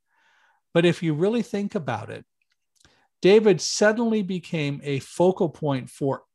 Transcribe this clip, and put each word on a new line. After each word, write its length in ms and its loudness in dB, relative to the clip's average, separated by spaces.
but 120 2
if 160 0
you 120 -2
really 280 -2
think 340 -6
about 340 -8
it, 160 -14
David 400 6
suddenly 600 0
became 600 -6
a 160 -4
focal 480 0
point 420 -6
for 340 -6